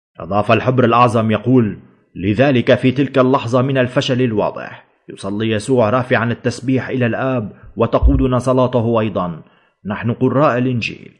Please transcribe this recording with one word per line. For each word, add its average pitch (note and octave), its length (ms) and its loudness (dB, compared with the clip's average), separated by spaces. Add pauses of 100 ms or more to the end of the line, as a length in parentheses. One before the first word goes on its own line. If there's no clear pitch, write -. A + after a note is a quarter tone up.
(200)
أضاف G2 320 0
الحبر B2 320 2
الأعظم A#2 460 2
يقول: A2 480 2 (360)
لذلك A#2 600 2
في B2+ 180 0
تلك C3+ 260 -2
اللحظة B2+ 440 2
من C3+ 160 0
الفشل B2+ 440 0
الواضح G2 640 -4 (220)
يصلي G2+ 420 -6
يسوع A2 400 0
رافعا A#2+ 340 0
التسبيح A#2+ 640 -4
إلى B2 180 -2
الآب، A2+ 460 -4 (240)
وتقودنا B2+ 600 2
صلاته A#2+ 640 0
أيضا F2+ 420 -4 (440)
نحن G#2+ 260 -4
قراء B2+ 460 0
الإنجيل B2 600 -4